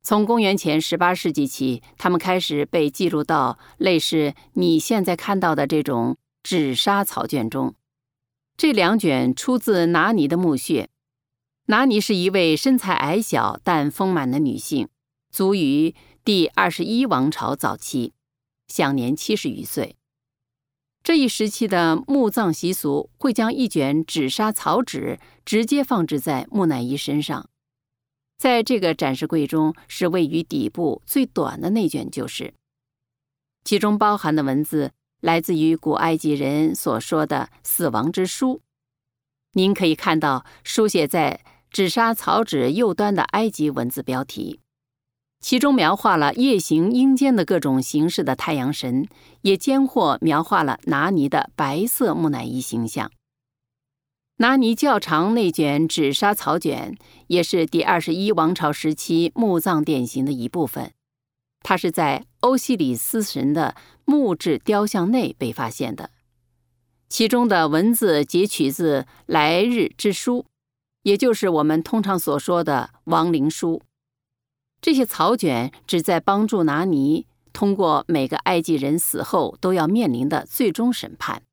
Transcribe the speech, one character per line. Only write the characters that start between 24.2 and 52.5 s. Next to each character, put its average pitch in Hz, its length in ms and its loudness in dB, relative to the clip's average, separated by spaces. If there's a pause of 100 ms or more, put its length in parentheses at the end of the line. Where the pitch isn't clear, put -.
砂 214 220 -2
草 208 300 0
纸 - 380 -6 (260)
直 220 200 0
接 285 180 2
放 202 220 0
置 143 140 -2
在 131 320 -4
木 190 140 2
乃 135 160 2
伊 127 160 -2
身 147 240 -2
上。 92 280 -8 (880)
在 240 260 2
这 233 160 0
个 170 140 0
展 135 220 0
示 156 120 -6
柜 156 180 0
中， 156 280 0 (140)
是 - 200 -2
位 170 180 2
于 165 160 -2
底 135 280 -4
部 160 360 -4
最 269 200 0
短 147 340 -4
的 170 100 -4
那 208 180 0
卷 - 220 -6
就 - 180 -8
是。 - 260 -12 (1120)
其 208 140 0
中 208 200 2
包 208 200 2
含 156 180 0
的 151 80 2
文 135 200 0
字 147 280 -2 (300)
来 165 180 0
自 170 160 -2
于 160 200 2
古 160 180 -4
埃 160 240 0
及 151 160 -2
人 143 400 0
所 120 260 -2
说 156 260 -2
的 139 240 -4 (140)
死 - 260 -2
亡 117 220 0
之 185 140 -2
书。 254 360 -4 (920)
您 190 200 2
可 185 120 -2
以 160 80 4
看 160 260 0
到 135 260 -2 (180)
书 220 240 0
写 165 200 0
在 143 360 -2 (280)
纸 185 180 0
砂 226 240 0
草 214 300 0
纸 135 280 0
右 208 220 0
端 208 200 0
的 170 100 0
埃 220 260 0
及 151 200 -2
文 127 200 -2
字 139 120 -8
标 131 220 -4
题， 101 380 -12 (800)
其 254 180 0
中 285 160 4
描 175 180 4
画 196 220 2
了 147 200 2
夜 254 220 4
行 165 340 2
阴 262 220 4
间 262 220 2
的 185 80 2
各 180 160 0
种 135 220 0
形 151 280 0
式 175 140 -2
的 135 140 -2
太 165 160 -4
阳 135 180 -2
神， 131 340 -2 (360)
也 190 160 2
间 269 280 2
或 175 360 2
描 156 200 2
画 170 220 0
了 135 220 -2
拿 151 240 0
尼 151 180 2
的 - 300 -2
白 151 280 -2
色 240 300 -2
木 160 140 0
乃 123 160 -6
伊 127 160 -8